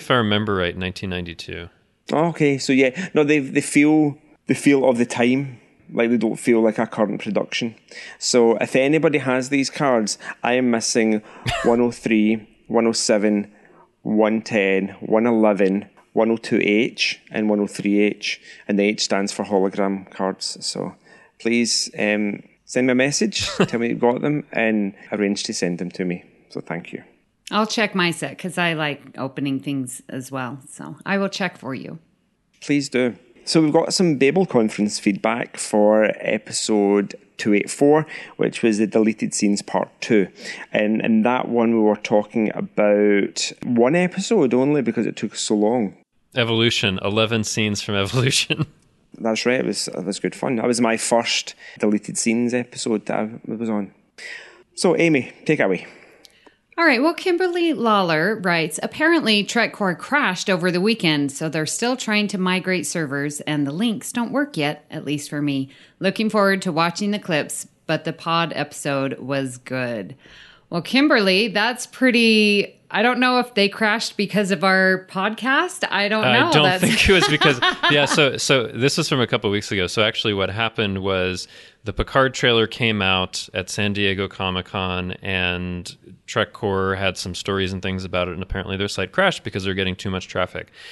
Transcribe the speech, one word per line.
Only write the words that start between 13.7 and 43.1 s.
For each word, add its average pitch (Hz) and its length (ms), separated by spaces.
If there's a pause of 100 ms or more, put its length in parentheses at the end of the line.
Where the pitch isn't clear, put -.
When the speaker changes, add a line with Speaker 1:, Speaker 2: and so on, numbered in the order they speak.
Speaker 2:
one 107 380
ten, 98 600
one 110 260
eleven, 104 640 (240)
one 110 160
oh 113 80
two - 240
H, - 580 (100)
and 107 200
one 104 100
oh 101 60
three 101 340
H. - 400 (260)
And 101 120
the 101 60
H 107 200
stands 101 280
for 104 120
hologram 98 640
cards. - 540
So 98 300 (440)
please, 117 600
um, 104 440 (220)
send 127 220
me 127 60
a - 20
message, 143 520
Speaker 1:
<laughs> - 100 (100)
Speaker 2:
tell 117 140
me 117 80
you 117 80
got 120 260
them, 147 300
and 110 420 (180)
arrange 101 320
to 110 100
send 87 240
them 90 140
to 95 120
me. 90 200 (260)
So - 100
thank - 320
you. - 100 (480)
Speaker 3:
I'll 214 160
check 214 280
my 175 160
set 143 280
'cause 180 180
I 175 160
like 151 300 (160)
opening 135 420
things 135 480
as 131 240
well. 131 280 (100)
So - 340
I 196 140
will 196 100
check 190 300
for 131 160
you. - 240 (640)
Speaker 2:
Please 143 260
do. 123 280 (300)
So 165 140
we've 151 140
got 160 180
some 165 240
Babel 139 300
Conference 104 520
feedback 110 600
for 107 520 (100)
episode 101 920 (220)
two 110 160
eight 101 160
four, 151 380 (300)
which - 260
was 110 160
the 110 80
deleted 110 480
scenes 101 260
part - 280 (120)
two. 101 280 (440)
And 107 300
in 110 200
that 123 260
one, 117 260
we 113 60
were 107 160
talking 107 580
about 104 960 (120)